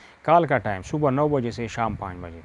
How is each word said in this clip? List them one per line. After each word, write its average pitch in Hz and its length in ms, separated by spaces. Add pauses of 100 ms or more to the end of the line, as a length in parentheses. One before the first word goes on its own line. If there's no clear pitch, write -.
(260)
कॉल 165 200
का 131 120
टाइम 98 240
सुबह 151 280
नौ 147 180
बजे 127 240
से 113 160
शाम 113 280
पाँच 95 200
बजे। 85 280